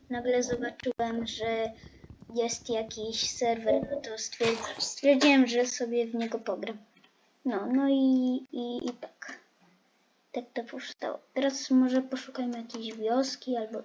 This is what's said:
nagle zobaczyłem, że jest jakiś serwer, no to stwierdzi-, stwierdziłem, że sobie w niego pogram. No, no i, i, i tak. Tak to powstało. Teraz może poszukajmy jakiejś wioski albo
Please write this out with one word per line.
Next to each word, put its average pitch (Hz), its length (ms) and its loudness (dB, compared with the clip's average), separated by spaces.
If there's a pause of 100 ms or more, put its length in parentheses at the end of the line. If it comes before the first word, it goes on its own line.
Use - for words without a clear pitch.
(100)
nagle 247 320 2
zobaczyłem, 233 840 -4
że 226 460 -2 (600)
jest 233 360 -2
jakiś 220 600 -4
serwer, 233 600 0
no 277 100 -4
to 220 180 -8
stwierdzi-, - 600 -2
stwierdziłem, 277 680 6
że 240 200 2
sobie 240 400 -2
w 226 80 -6
niego 226 240 -2
pogram. 208 400 -6 (640)
No, 214 220 -2
no 269 220 2
i, 262 640 4
i, 240 340 -4
i 247 140 -2
tak. - 400 -16 (920)
Tak 247 120 -6 (100)
to 240 100 -4
powstało. - 540 -10 (160)
Teraz 269 360 -2
może 254 320 4
poszukajmy 254 560 -6
jakiejś 226 360 -10
wioski 247 640 0
albo 220 280 -4